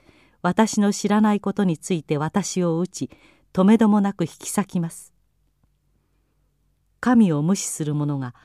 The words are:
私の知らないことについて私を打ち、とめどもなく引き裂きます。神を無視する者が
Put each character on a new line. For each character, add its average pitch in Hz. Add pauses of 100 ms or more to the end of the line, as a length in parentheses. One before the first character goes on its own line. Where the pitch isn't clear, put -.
(420)
私 208
の 202
知 -
ら 208
な 208
い 202
こ 202
と 208
に 170
つ -
い 160
て 151
私 165
を 165
打 180
ち、 - (420)
と 185
め 214
ど 220
も 208
な 196
く 175
引 -
き -
裂 -
き 180
ま 165
す。 - (1900)
神 233
を 147
無 180
視 -
す -
る 147
者 147
が 127 (100)